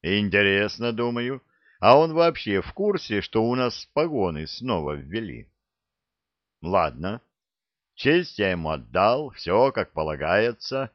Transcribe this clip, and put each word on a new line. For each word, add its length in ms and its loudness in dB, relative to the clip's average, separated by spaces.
Интересно, 880 2
думаю, 500 -4
а 180 8
он 160 2
вообще 480 2
в 100 -12
курсе, 500 -2
что 220 0
у 120 0
нас 360 -2
погоны 540 -2
снова 460 -4
ввели? 580 -10
Ладно, 580 -2
честь 440 0
я 140 0
ему 180 -4
отдал, 600 0
всё 420 0
как 200 -4
полагается. 1040 -2